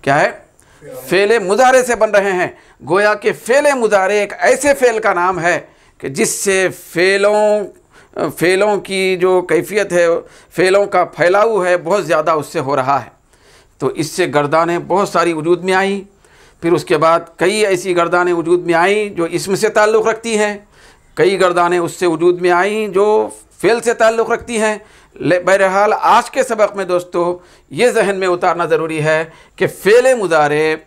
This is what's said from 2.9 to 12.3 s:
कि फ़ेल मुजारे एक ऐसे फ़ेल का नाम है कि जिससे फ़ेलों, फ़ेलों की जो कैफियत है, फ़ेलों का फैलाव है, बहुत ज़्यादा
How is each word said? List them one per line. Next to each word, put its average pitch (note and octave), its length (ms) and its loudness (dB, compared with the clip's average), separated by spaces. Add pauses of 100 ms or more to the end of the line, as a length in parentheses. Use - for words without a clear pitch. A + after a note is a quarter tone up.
कि G3+ 160 -2
फ़ेल C#4+ 420 2
मुजारे G3+ 480 0
एक G3 100 -6
ऐसे C4 420 0
फ़ेल B3 240 2
का G#3+ 160 0
नाम F3+ 260 0
है E3 180 0 (420)
कि - 100 -10
जिससे F#3+ 580 -2
फ़ेलों, G3+ 960 0 (680)
फ़ेलों F#3+ 500 0
की F#3+ 360 -2
जो F#3 260 2
कैफियत F3+ 500 -2
है, F3 140 2 (440)
फ़ेलों F#3+ 380 2
का F3+ 180 0
फैलाव F#3+ 600 0
है, F3 120 2
बहुत E3+ 260 -2
ज़्यादा D#3+ 300 0